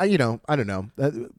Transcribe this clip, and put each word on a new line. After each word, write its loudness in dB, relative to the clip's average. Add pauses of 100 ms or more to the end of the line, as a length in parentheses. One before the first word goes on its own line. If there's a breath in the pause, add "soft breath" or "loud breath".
uh, 2
you 4
know, 0
I 2
don't 0
know. -4 (100)
Uh, 2 (280)